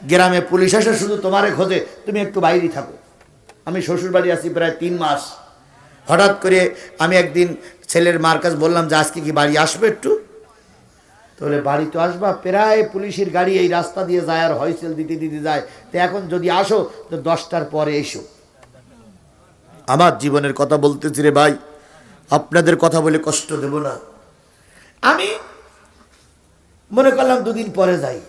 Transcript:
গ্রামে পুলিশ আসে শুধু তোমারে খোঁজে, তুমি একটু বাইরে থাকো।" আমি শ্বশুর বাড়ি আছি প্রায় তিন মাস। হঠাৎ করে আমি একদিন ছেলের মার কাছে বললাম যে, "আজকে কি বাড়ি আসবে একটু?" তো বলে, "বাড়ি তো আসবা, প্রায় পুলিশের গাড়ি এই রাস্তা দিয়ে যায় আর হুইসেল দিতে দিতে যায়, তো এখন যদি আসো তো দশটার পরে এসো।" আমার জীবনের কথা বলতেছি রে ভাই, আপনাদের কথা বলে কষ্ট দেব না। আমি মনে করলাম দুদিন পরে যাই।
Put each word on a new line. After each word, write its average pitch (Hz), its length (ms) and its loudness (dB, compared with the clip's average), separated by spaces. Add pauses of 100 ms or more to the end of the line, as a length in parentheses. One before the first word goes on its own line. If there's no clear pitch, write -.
গ্রামে 180 320 4
পুলিশ 180 340 2
আসে 220 200 4
শুধু 208 220 -2
তোমারে 196 340 0
খোঁজে, 175 360 -2 (200)
তুমি 208 140 -4
একটু 196 200 -4
বাইরে 170 280 2
থাকো।" - 240 -8 (720)
আমি 175 180 -6
শ্বশুর 180 280 -4
বাড়ি 180 220 2
আছি 165 160 -4
প্রায় 165 220 -2
তিন 175 280 -6
মাস। 147 220 -2 (840)
হঠাৎ 196 360 2
করে 185 320 2 (240)
আমি 175 180 2
একদিন 175 400 2 (320)
ছেলের 170 320 2
মার 160 180 2
কাছে 160 180 -2
বললাম 160 320 2
যে, 156 60 0
"আজকে 156 260 0
কি 151 120 -4
বাড়ি 147 260 2
আসবে 170 300 2
একটু?" 427 320 -2 (1160)
তো 147 80 -8
বলে, 147 140 -2
"বাড়ি 147 320 -2
তো 156 80 -4
আসবা, 180 320 -2
প্রায় 214 600 0
পুলিশের 196 380 -6
গাড়ি 185 280 0
এই 180 100 2
রাস্তা 175 360 -2
দিয়ে 175 160 0
যায় 160 200 -2
আর 160 140 0
হুইসেল 165 400 -4
দিতে 160 220 -6
দিতে 156 220 -6
যায়, 147 240 -4 (300)
তো 180 60 -2
এখন 180 300 -2
যদি 175 220 -2
আসো 190 400 0 (200)
তো 165 60 -6
দশটার 156 480 -4
পরে 147 320 -2
এসো।" 147 260 -6 (1600)
আমার 156 320 4
জীবনের 143 340 0
কথা 143 240 0
বলতেছি 143 460 0
রে 147 80 6
ভাই, 143 260 4 (760)
আপনাদের 160 460 2
কথা 165 240 2
বলে 156 240 2
কষ্ট - 280 -4
দেব 143 260 -6
না। 139 200 -6 (1040)
আমি 330 240 0 (1700)
মনে 262 180 6
করলাম 254 280 2
দুদিন 214 320 -4
পরে 180 280 2
যাই। 131 300 -6